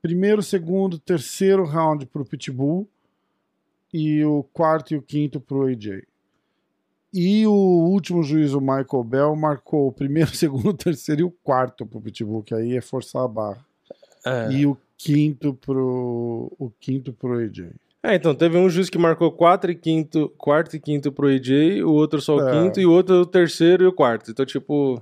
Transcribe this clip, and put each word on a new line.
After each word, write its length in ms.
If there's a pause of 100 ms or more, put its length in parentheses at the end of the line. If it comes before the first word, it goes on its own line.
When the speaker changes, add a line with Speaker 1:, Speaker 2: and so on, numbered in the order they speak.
Speaker 1:
primeiro, 400
segundo, 580
terceiro 640
round 420
pro 180
Pitbull 600 (1040)
e 300
o 200 (100)
quarto 400
e 40
o 40
quinto 380
pro 260
A 80
J. 300 (1080)
E 340
o 60
último 680
juiz, 320
o 60
Michael 440
Bell, 320
marcou 520
o 40
primeiro, 400
<laughs> 40
segundo, 380
terceiro 480
e 20
o 80
quarto 540
pro 160
Pitbull, 420
que 100
aí 220
é 60
forçar 420
a 40
barra. 380 (600)
Speaker 2:
É. 260
Speaker 1:
E 140
o 120 (200)
quinto 560
pro, 1040
o 100 (100)
quinto 340
pro 260
A 80
J. 240 (320)
Speaker 2:
É, 120
então, 200
teve 220
um 120
juiz 200
que 80
marcou 340
quatro 400
e 40
quinto, 600
quarto 380
e 40
quinto 320
pro 160
A 100
J, 460
o 80
outro 300
só 160
o 100
Speaker 1:
É. 40
Speaker 2:
quinto, 280
e 60
o 60
outro 300
o 40
terceiro 580
e 40
o 60
quarto. 380
Então, 140
tipo, 560